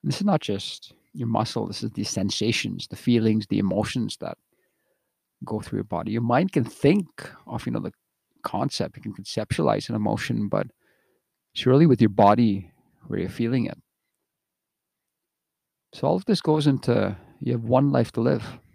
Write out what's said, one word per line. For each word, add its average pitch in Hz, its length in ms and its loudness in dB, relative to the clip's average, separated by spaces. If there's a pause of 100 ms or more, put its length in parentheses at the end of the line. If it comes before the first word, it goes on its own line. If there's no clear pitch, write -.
This - 140 -2
is 196 80 -4
not 185 160 2
just - 520 -8 (200)
your 120 140 -6
muscle, 113 400 -2
this - 160 -8
is 110 80 -6
the 104 120 -6
sensations, 101 840 -4
the - 80 -14
feelings, 110 520 2
the 101 120 0
emotions 101 640 -2
that - 160 -10 (1080)
go 107 140 -6
through - 180 -8
your 101 60 -2
body. 87 280 -6
Your 117 100 -2
mind 127 300 2
can 127 120 0
think - 680 0 (160)
of, - 200 -8
you 120 60 -4
know, 110 80 -4
the - 140 -8 (500)
concept, 117 540 -4
it - 60 -20
can 107 100 -10
conceptualize 107 760 -2
an 113 60 -4
emotion, 107 520 -2
but - 200 -2 (880)
it's - 120 -8
really 139 200 6
with 131 160 6
your 214 80 6
body 101 640 4 (360)
where 98 120 -4
you're 90 100 -4
feeling 117 360 -2
it. - 120 -10 (2250)
So - 140 -2
all 165 80 2
of 190 100 -4
this 202 160 2
goes 151 260 2
into, 117 500 2 (220)
you 123 140 -2
have 117 100 -2
one 131 280 4
life 123 220 2
to 113 80 -2
live. 123 380 0 (160)